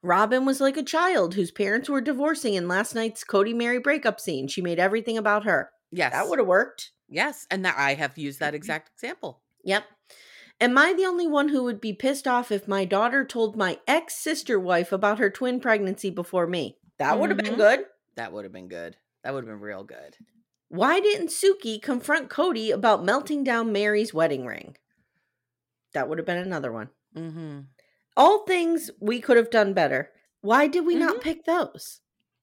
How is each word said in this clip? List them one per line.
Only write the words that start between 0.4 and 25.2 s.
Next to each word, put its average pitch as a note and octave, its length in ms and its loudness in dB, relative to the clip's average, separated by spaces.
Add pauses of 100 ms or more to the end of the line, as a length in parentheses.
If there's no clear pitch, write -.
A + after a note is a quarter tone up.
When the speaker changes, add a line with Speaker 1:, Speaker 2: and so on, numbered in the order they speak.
Speaker 1:
was C4+ 140 0
like C4+ 160 2
a D#4 80 -4
child D#4+ 520 0
whose F#3 160 -2
parents G#3 360 -2
were C#4 140 0
divorcing C#4 540 -2
in F3 120 -2
last F#3+ 280 -2
night's A3+ 280 -4
Cody G#3 300 2
Mary A#3+ 260 0
breakup A#3+ 400 0
scene. C#3 300 -4
She F#3 120 -6
made F3 160 -2
everything G#3+ 400 0
about G#3 280 0
her." E3 260 0 (180)
Speaker 2:
Yes. D#3+ 220 -2
Speaker 1:
That - 160 -2
would E4 120 0
have G#3 100 2
worked. G3+ 420 0 (180)
Speaker 2:
Yes, A3+ 420 -4
and F#3+ 140 -2
that, F3+ 120 0
I C#3 160 2
have C#3 240 -4
used C#3+ 220 -8
that D3+ 100 -2
Speaker 1:
Mm-hmm. D3 60 -4
Speaker 2:
exact D#3 400 -8
example. A#3 480 -12 (200)
Speaker 1:
Yep. G3 200 0 (760)
"Am B3 200 2
I E4+ 140 6
the F#4 120 2
only F4 220 0
one D4 220 2
who C4+ 140 0
would A#3 160 -4
be G#3+ 140 -6
pissed C#4 340 -2
off B3 240 0
if G3+ 160 -2
my G3 180 0
daughter A#3 380 2
told A3+ 320 -2
my F#3 320 -2
ex-sister D4+ 720 -2
wife F#3 320 0
about G3+ 280 0
her A3 100 2
twin B3+ 300 -4
pregnancy G3+ 500 0
before F3+ 380 -2
me?" E3+ 320 -6 (180)
That D3+ 220 2
would D4+ 100 2
have - 80 0
been G#3+ 160 -2
Speaker 2:
Mm-hmm. A#3 40 -2
Speaker 1:
good. A#3 280 6 (300)
Speaker 2:
That A2 180 -8
would G2+ 120 -10
have F#2 80 -16
been F#2 160 -16
good. E2+ 280 -12 (260)
That C3+ 100 -6
would C3+ 120 -8
have A2 80 -14
been G#2 80 -16
real G2+ 220 -12
good. - 340 -20 (520)
Speaker 1:
"Why B3+ 320 2
didn't G#4 260 2
Suki E4 520 0
confront C#4 520 -2
Cody A#3+ 400 0
about G#3 340 4
melting C#4+ 380 0
down A#3 280 0
Mary's G#3 420 0
wedding D3 340 0
ring?" - 280 -12 (1160)